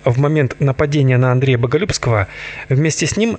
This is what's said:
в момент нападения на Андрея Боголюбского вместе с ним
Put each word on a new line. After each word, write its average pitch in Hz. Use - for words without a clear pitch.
в 123
момент 147
нападения 143
на 127
Андрея 127
Боголюбского 120
вместе 147
с -
ним 220